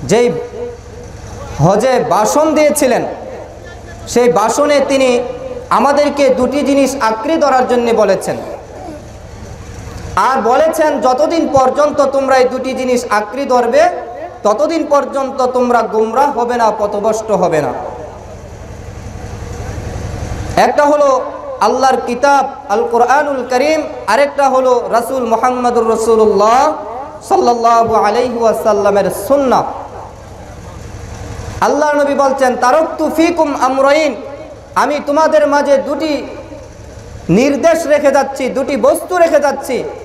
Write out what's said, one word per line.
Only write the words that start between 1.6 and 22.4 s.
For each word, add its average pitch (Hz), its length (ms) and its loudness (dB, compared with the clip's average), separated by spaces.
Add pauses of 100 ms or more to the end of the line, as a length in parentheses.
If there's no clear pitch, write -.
ভাষণ 269 440 2
দিয়েছিলেন, 247 520 2 (1000)
সেই 240 240 4
ভাষণে 277 560 2
তিনি 262 340 2 (480)
আমাদেরকে 277 580 4
দুটি 254 320 2
জিনিস 277 400 2
আঁকড়ে 220 360 0
ধরার 269 320 2
জন্য 240 220 2
বলেছেন। 196 460 2 (1800)
আর 226 260 2
বলেছেন, 294 580 2
"যতদিন 269 520 2
পর্যন্ত 277 480 2
তোমরা 269 360 2
এই 247 120 4
দুটি 254 260 -4
জিনিস 247 360 -2
আঁকড়ে 214 340 -2
ধরবে, 247 440 2 (540)
ততদিন 302 480 0
পর্যন্ত 262 560 0
তোমরা 240 360 2
গোমরাহ 220 560 0
হবে 240 180 -2
না, 220 220 2
পথভ্রষ্ট 208 520 -2
হবে 170 320 0
না।" 127 100 -4 (2750)
একটা 247 280 2
হলো 285 360 2 (400)
আল্লাহর 254 360 2 (100)
কিতাব 269 420 2 (200)